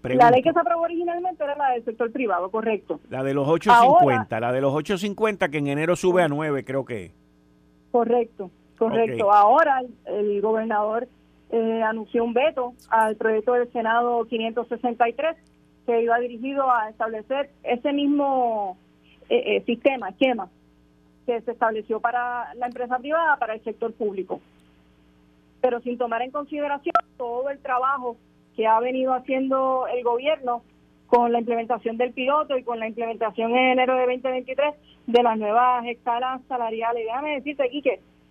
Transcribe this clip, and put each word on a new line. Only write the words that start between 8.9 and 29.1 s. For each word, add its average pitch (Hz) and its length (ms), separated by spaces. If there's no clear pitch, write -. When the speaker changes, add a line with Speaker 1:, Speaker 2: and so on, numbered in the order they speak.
Speaker 2:
Ok. 208 60
Speaker 1:
Ahora 262 460
el, 247 340
el 202 280
gobernador, 220 680
eh, 226 340
anunció 220 400
un 233 120
veto 254 400
al 220 260
proyecto 220 380
del 240 180
Senado 233 540
quinientos 226 420
sesenta 240 400
y 233 60
tres, 320 240
que 233 160
iba 233 160
dirigido 254 520
a 220 200
establecer 226 580
ese 247 320
mismo, 262 840
eh, 214 260
eh, 190 80
sistema, 233 460
esquema, 233 400
que 233 160
se 233 120
estableció 220 480
para 240 560
la 247 100
empresa 247 320
privada, 294 400
para 220 160
el 220 100
sector 226 300
público. 190 480
Pero 240 180
sin 240 160
tomar 233 240
en 254 100
consideración 294 640
todo 247 320
el 277 120
trabajo 254 580
que 220 120
ha 220 100
venido 254 340